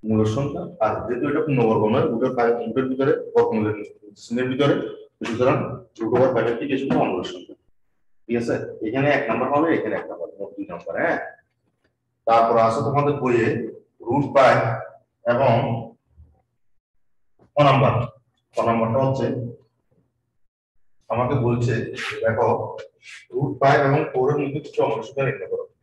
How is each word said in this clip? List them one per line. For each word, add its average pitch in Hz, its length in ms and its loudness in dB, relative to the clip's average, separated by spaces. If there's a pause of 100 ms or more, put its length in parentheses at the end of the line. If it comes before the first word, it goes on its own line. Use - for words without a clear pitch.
মূল 110 140 2 (140)
সংখ্যা। - 280 -4 (220)
আর - 80 0 (120)
যেহেতু 120 260 -4
এটা 156 140 -2
পূর্ণবর্গ 113 380 2 (100)
নয়, - 180 2
রুটের 117 260 0
ফাইভ, 233 140 2 (140)
রুটের 131 260 -2
ভিতরে, 160 220 0 (200)
বর্গমূলের 107 440 2 (440)
চিহ্নের 127 300 -4
ভিতরে, 139 240 2 (540)
সুতরাং 123 280 2 (420)
রুট 113 160 -2
ওভার 127 180 4
ফাইভ 113 200 0
একটি 120 160 -6
কি 135 120 0
সংখ্যা? 131 220 0
অমূল - 280 -4
সংখ্যা। - 240 -18 (680)
ঠিক 117 160 -4
আছে, 127 140 -2 (320)
এখানে 135 200 0 (100)
এক - 120 -2
নাম্বার 120 240 -2
হবে, 151 140 2 (100)
এখানে 107 220 -4
এক - 100 -12
নাম্বার, - 180 -10 (100)
মোট 98 180 -10
দুই 98 160 -10
নাম্বার। 85 300 -12
হ্যাঁ, 165 160 -2 (1080)
তারপর 117 280 4 (120)
আছে 113 200 0
তোমাদের 143 340 0
বইয়ে 117 260 2 (600)
রুট 139 180 0 (100)
ফাইভ 131 220 8 (760)
এবং 123 200 2 (2000)
ক - 20 0 (120)
নাম্বার। 127 240 4 (600)
ক - 40 -6 (100)
নাম্বারটা 117 380 2
হচ্ছে 120 220 0 (1900)
আমাকে 127 220 0 (100)
বলছে, 120 280 2 (500)
দেখো 113 240 2 (840)
রুট 131 180 0 (100)
ফাইভ 139 160 6 (100)
এবং 139 120 4 (120)
ফোর 131 200 0
এর 143 100 0
মধ্যে 139 240 -4
কিছু - 200 -8
অমূল 113 220 -2
সংখ্যা 135 200 -4
নির্ণয় 98 240 -6
করো। - 140 -6 (180)